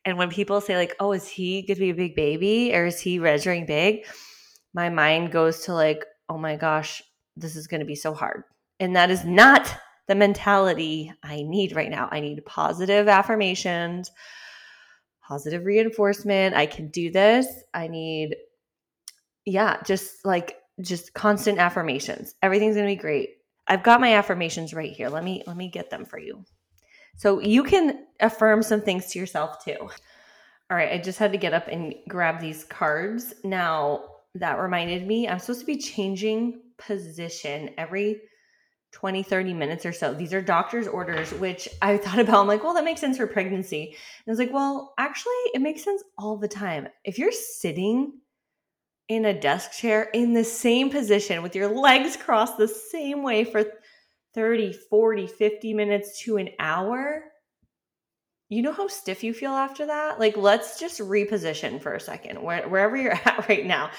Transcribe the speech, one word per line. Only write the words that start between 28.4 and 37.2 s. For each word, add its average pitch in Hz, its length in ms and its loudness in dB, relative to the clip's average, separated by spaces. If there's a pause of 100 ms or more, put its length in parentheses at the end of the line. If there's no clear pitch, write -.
some 214 180 2
things 185 260 -2
to 180 120 -8
yourself 160 440 -6
too. 156 160 -8
All - 1000 -12
right, 160 140 2
I 175 60 -2
just 180 220 -8
had 208 140 2
to 196 40 -2
get 175 160 0
up 170 140 0
and 160 260 -8 (160)
grab 165 300 -2
these 156 240 -10
cards. 185 720 -4 (100)
Now, 160 640 -2 (300)
that 175 240 -2
reminded 180 460 -2
me, 220 220 0
I'm 180 120 -4
supposed 240 220 -8
to - 40 -16
be 294 120 -4
changing 214 840 -4 (160)
position 165 1000 -10